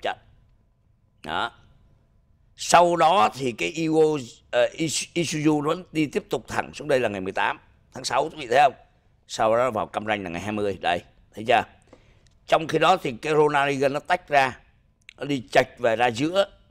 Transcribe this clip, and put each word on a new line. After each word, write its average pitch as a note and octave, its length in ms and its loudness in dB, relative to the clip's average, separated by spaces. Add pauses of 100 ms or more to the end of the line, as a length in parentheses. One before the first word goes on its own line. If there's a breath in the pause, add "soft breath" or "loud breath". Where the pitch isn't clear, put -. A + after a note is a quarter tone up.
trận. - 160 -6 (1040)
Đó. F2+ 280 -6 (1040)
Sau F3 400 4
đó F3 380 4
thì C3 180 -4
cái E3+ 200 -6
Iwo-, D#3 680 0 (100)
ờ, A#2+ 160 2
Is-, - 480 -4
Isuzu D3+ 480 0
nó D#3 120 -2 (180)
đi D#3 140 -2
tiếp F#3+ 240 -6
tục B2 180 -6
thẳng A2+ 260 -6
xuống C#3+ 140 -10
đây C3 120 2
là A#2 80 0
ngày G2+ 120 -6
mười F#2+ 120 -6
tám G2+ 260 -2 (340)
tháng C3+ 120 -14
sáu, C3 200 -2
quý D#3+ 120 -12
vị D3 100 -12
thấy A#2 160 2
không? C3 100 4 (560)
Sau A2+ 280 2
đó B2 140 0
vào G2+ 160 -4
Cam G#2 200 -8
Ranh G#2+ 160 -2
là F2+ 80 -8
ngày E2+ 100 -8
hai G#2 120 -8
mươi, G2+ 280 -4
đây, F2 220 -2 (320)
thấy A2 100 -12
chưa? A2+ 180 4 (840 soft breath)
Trong D#3+ 200 0
khi D3 120 0
đó E3 180 4
thì D#3 160 -4
cái D3+ 220 -4
Ronald D3 360 4
Reagan C3+ 220 0
nó C#3+ 80 -4
tách - 280 -4
ra, C3+ 300 2 (600)
nó C3 60 -12
đi C#3 180 -4 (100)
chệch - 260 2
về A#2 180 0
ra A#2+ 100 2
giữa, D#3 440 -2 (200)